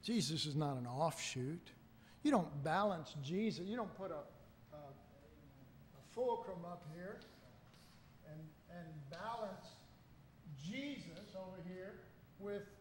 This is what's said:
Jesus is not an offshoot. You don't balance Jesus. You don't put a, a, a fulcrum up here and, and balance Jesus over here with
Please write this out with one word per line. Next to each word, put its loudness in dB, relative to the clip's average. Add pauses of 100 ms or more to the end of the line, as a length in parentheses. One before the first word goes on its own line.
Jesus 4
is 2
not 4
an -2
offshoot. 2 (560)
You 8
don't 6
balance 4
Jesus. 2
You 0
don't -2
put -4
a, -4 (500)
a, -10
a -16 (120)
fulcrum 4
up -6 (100)
here -8 (1120)
and, -8 (320)
and -8 (240)
balance -2 (960)
Jesus -4
over -6 (100)
here -6 (440)
with -2 (180)